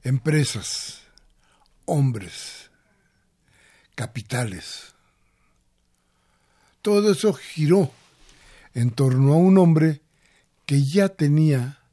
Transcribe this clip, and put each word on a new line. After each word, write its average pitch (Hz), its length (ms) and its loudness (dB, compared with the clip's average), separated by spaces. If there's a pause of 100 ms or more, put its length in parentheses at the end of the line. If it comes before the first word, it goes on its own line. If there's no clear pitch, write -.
Empresas, 135 1000 -4 (800)
hombres, 127 840 -6 (1300)
capitales. 113 960 -12 (1900)
Todo 208 300 2
eso 196 220 0
giró 156 580 0 (840)
en 120 180 -2
torno 135 420 2
a 156 40 4
un 190 200 6
hombre 160 420 4 (680)
que 139 200 0
ya 190 240 0
tenía 147 680 0 (140)